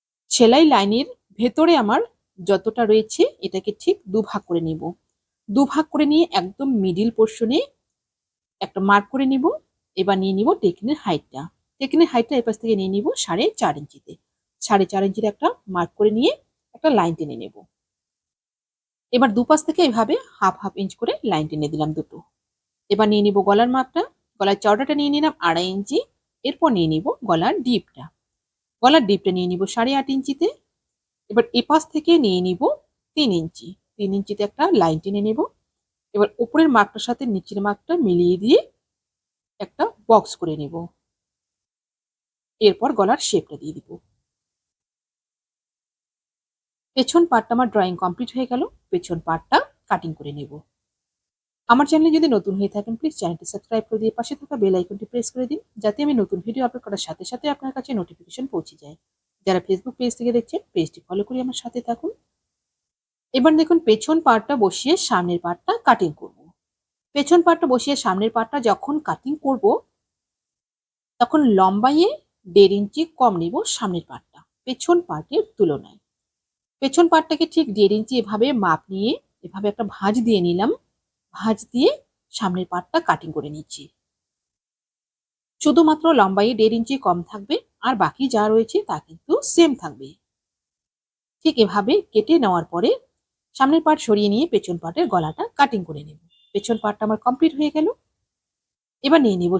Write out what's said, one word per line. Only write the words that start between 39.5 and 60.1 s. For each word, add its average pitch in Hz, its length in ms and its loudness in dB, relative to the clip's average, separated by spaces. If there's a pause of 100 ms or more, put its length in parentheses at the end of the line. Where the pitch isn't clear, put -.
একটা 202 240 -6 (260)
বক্স 220 260 4
করে 160 260 -8
নেব। 151 140 -12 (1900)
এরপর 214 280 2 (100)
গলার 202 280 0
শেপটা 156 340 -4
দিয়ে 156 160 -14
দিব। - 120 -20 (3000)
পেছন 269 300 2
পার্টটা 240 300 0
আমার 247 180 0
ড্রয়িং 185 300 0
কমপ্লিট 180 300 -4
হয়ে 247 180 -4
গেল। 254 100 -2 (300)
পেছন 180 280 -4
পার্টটা - 380 -2 (320)
কাটিং 175 240 -4
করে 147 180 -14
নেব। 143 200 -14 (1160)
আমার 262 180 4
চ্যানেলে 311 300 4
যদি 320 180 2
নতুন 196 200 -2
হয়ে 196 200 -4
থাকেন 208 200 -8
প্লিজ 302 240 -6
চ্যানেলটি 170 260 -6
সাবস্ক্রাইব 220 440 -6
করে 220 120 -2
দিয়ে 220 160 -2
পাশে 233 180 -6
থাকা 285 260 -12
বেল 190 140 2
আইকনটি 202 300 -6
প্রেস 240 280 -6
করে 254 140 -6
দিন, 302 120 -6 (180)
যাতে 208 280 -4
আমি 294 80 0
নতুন 196 320 0
ভিডিও 247 200 -4
আপলোড 240 200 -8
করার 202 220 -8
সাথে 160 240 -12
সাথে 247 180 -8
আপনার 269 280 -6
কাছে 262 220 -10
নোটিফিকেশন 175 540 -12
পৌঁছে 160 280 -8
যায়। 147 140 -20 (520)
যারা 185 180 2
Facebook 190 340 -4
পেজ 247 160 -2